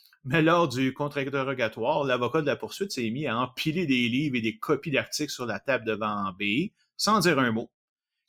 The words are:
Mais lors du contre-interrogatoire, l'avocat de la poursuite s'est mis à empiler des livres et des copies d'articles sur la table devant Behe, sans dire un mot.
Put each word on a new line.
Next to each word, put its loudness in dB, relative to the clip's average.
Mais 2
lors 6
du 0
contre-interrogatoire, -2
l'avocat 2
de 0
la 2
poursuite -6
s'est -2
mis -4
à -2
empiler -2
des 2
livres 0
et 0
des -2
copies -2
d'articles -2
sur -8
la -4
table -2
devant -2
Behe, 0
sans 2
dire 4
un 4
mot. -2